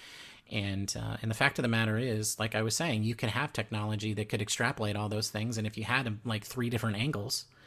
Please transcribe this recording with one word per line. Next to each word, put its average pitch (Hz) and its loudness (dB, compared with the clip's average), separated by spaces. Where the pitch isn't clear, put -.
And, 98 0
uh, 110 -2
and 110 0
the 110 0
fact 143 4
of 143 4
the 120 4
matter 113 4
is, 110 0
like 110 0
I 110 4
was 110 2
saying, 131 2
you 117 2
could 117 0
have 127 0
technology 107 0
that 104 -2
could 113 2
extrapolate 110 0
all 104 0
those 104 -2
things. 110 -2
And 107 0
if 107 -6
you 110 -4
had, 123 2
um, 104 -4
like, 107 -2
three 120 -2
different 113 0
angles, 117 -2